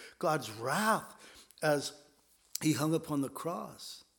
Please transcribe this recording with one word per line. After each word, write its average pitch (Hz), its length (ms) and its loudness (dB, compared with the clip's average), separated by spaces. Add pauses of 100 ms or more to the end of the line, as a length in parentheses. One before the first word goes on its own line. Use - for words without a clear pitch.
(180)
God's 156 320 0
wrath 151 640 0 (480)
as 147 300 2 (720)
he 151 120 4
hung 151 200 2
upon 151 280 0
the 131 80 -2
cross. - 720 -8 (160)